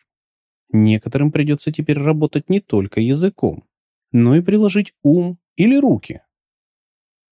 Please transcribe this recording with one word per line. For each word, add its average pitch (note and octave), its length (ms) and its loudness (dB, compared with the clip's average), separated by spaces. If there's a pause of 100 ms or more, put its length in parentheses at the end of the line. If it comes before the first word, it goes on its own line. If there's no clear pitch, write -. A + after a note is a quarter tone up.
(680)
Некоторым A2 640 0
придётся D3 400 -4
теперь D3+ 280 -4
работать D3+ 500 -2
не F#3+ 100 0
только G2+ 420 -4
языком, C3+ 680 -4 (440)
но A#2+ 240 4
и F3 60 4
приложить G3+ 520 0 (100)
ум F3 340 0 (180)
или A#3+ 220 2
руки. F#3 440 -2 (1120)